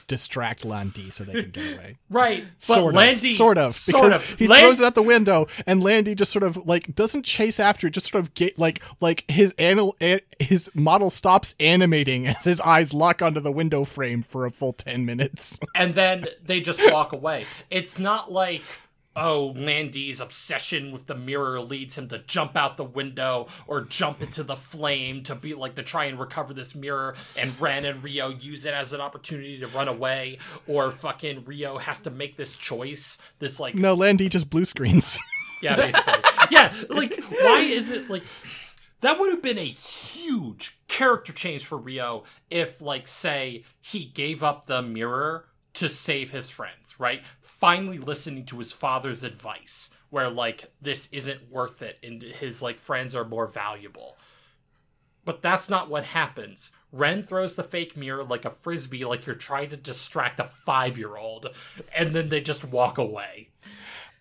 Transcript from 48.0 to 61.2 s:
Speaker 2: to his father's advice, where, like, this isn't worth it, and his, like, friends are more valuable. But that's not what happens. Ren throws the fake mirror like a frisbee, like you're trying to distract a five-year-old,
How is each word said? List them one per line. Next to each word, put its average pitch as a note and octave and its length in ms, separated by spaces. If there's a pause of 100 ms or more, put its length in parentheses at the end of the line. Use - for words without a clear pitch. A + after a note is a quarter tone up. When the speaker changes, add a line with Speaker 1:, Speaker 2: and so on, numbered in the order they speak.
Speaker 2:
to B2 120
his A2+ 140
father's C3 520
advice, - 720 (140)
where, C3+ 200
like, A#2 500
this C#3 320
isn't C3+ 380
worth B2 320
it, A2 200
and A#2 200
his, A#2+ 400
like, A#2+ 160
friends B2+ 360
are A#2+ 100
more A2+ 220
valuable. G2+ 680 (1080)
But E3 180
that's F#3 260
not F#3 220
what D3 140
happens. G#2+ 640 (200)
Ren D3 320
throws F#3 340
the F3+ 80
fake E3+ 320
mirror C3+ 280
like B2 200
a A2 60
frisbee, C3 540
like B2 220
you're B2+ 80
trying C#3 360
to D3+ 60
distract C3 640
a A#2+ 40
five-year-old, A2+ 1040 (480)